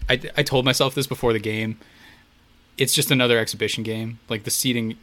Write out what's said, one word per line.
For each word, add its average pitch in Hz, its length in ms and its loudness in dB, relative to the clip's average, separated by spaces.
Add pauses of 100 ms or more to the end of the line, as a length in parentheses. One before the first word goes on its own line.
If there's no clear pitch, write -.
I, 127 60 4 (220)
I 147 60 2
told 127 220 2
myself 135 300 2
this 135 120 -2
before 117 280 0
the 107 40 0
game. 110 400 -2 (1000)
It's 131 160 2
just 147 160 2
another 123 280 4
exhibition 107 460 -2
game. 113 340 -6 (100)
Like, 110 160 -4
the - 60 -4
seeding 117 520 -2